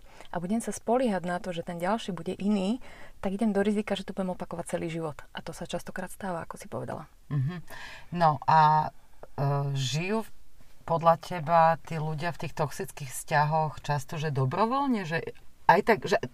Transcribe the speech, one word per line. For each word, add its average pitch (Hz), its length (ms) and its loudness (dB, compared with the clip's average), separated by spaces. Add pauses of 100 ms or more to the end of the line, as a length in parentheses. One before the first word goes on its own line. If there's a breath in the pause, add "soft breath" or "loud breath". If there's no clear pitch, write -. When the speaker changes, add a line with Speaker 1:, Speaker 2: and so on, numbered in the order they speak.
(300 loud breath)
Speaker 1:
a - 80 -6
budem 196 240 -2
sa 220 80 -4
spoliehať 226 540 0
na 175 180 -2
to, 185 80 -6
že 165 160 -6
ten 175 160 -6
ďalší 196 320 -2
bude 165 240 -6
iný, 202 400 0 (400 loud breath)
tak 196 160 -2
idem 214 160 2
do 196 160 2
rizika, 208 320 0
že 196 80 -10
to 190 80 -8
budem 185 160 -2
opakovať 175 480 -6
celý 170 100 -4
život. 160 300 -6 (160)
A - 80 -12
to - 80 -10
sa 180 160 -8
častokrát 180 420 -6
stáva, 180 380 -6
ako - 80 -12
si - 160 -16
povedala. 123 400 -8 (160)
Speaker 2:
Mhm. 147 400 -2 (480 loud breath)
No 165 320 4
a, 156 460 6 (400)
e, 139 100 -2 (320)
žijú 156 480 0 (640)
podľa 165 320 6
teba 170 420 2 (220)
tí 165 160 -6
ľudia 156 320 -2
v - 160 -6
tých - 80 -8
toxických - 560 -4
vzťahoch 151 720 2
často, 147 340 -4
že 156 160 -2
dobrovoľne, 208 720 2
že 165 200 -2 (440)
aj 170 160 8
tak, 214 200 4
že, 165 160 2 (160)